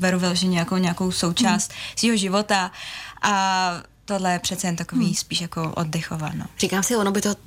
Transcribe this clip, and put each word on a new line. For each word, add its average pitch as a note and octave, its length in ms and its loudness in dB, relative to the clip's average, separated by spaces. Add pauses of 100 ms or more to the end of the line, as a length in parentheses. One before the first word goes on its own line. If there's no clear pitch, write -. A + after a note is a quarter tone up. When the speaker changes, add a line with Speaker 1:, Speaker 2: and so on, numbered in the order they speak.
Speaker 1:
beru F#3 180 2
vyloženě F3+ 400 2
jako F3 200 0
nějakou F3+ 340 0
součást F#3 600 2
Speaker 2:
Hmm. - 80 -14 (160)
Speaker 1:
svýho A3+ 200 2
života G3 540 0 (520)
a F#3+ 500 2 (320)
tohle F#3 280 0
je F3 60 2
přece F3+ 280 -4
jen E3+ 100 0
takový F#3+ 300 0
Speaker 2:
Hmm. G3 80 2
Speaker 1:
spíš - 260 -4
jako E3 360 -4
oddechováno. D#3+ 680 -4 (140)
Speaker 3:
Říkám F#3+ 240 0
si, A#3+ 140 0
ono G3+ 160 2
by G3+ 80 0
to G3+ 140 0 (120)